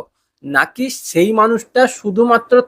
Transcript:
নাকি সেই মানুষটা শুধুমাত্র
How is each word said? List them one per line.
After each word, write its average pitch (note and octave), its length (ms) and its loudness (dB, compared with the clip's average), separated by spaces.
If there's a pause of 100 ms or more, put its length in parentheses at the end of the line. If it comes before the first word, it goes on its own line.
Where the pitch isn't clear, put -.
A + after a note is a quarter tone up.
(440)
নাকি C#3+ 420 -4 (240)
সেই F3+ 220 0 (100)
মানুষটা A3+ 400 0 (180)
শুধুমাত্র A3+ 540 0 (140)